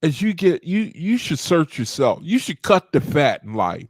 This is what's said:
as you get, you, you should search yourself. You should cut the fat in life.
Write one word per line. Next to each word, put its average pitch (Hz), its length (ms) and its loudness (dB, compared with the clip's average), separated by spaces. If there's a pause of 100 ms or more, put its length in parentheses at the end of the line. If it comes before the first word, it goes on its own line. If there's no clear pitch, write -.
as 156 180 0
you 214 120 0
get, 180 300 2
you, 202 320 -2
you 196 220 -2
should - 220 -4
search 165 380 0
yourself. 117 440 0
You 185 180 0
should 180 220 -8
cut 190 300 2
the 226 100 4
fat 135 420 0
in 107 100 -14
life. 90 360 -2